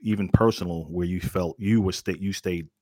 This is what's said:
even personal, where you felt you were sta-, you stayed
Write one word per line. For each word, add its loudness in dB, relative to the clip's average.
even 0
personal, 2
where -2
you -2
felt -2
you 4
were 2
sta-, -4
you -4
stayed -4